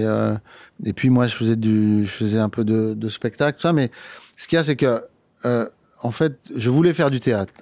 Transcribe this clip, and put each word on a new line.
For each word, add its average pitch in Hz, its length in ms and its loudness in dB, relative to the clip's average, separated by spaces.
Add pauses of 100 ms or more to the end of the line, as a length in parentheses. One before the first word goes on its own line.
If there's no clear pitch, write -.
euh, 107 280 0 (480)
et 107 120 -4
puis 131 160 2
moi 123 160 4
je 113 100 -4
faisais 113 200 0
du, 107 500 2
je 95 40 -8
faisais 110 280 -2
un 107 100 0
peu 113 160 -4
de, 110 300 0
de 110 160 -6
spectacle, 143 480 -4
tout - 40 -14
ça, 170 120 2
mais 135 160 2 (480)
ce - 100 -12
qu'il 165 80 2
y - 20 4
a, 165 40 2
c'est 143 140 0
que, 123 260 0 (420)
euh, 120 220 0 (360)
en 120 80 -2
fait, 151 280 -2 (160)
je 117 140 -2
voulais 165 240 4
faire 151 180 0
du 127 100 -2
théâtre. 104 420 -2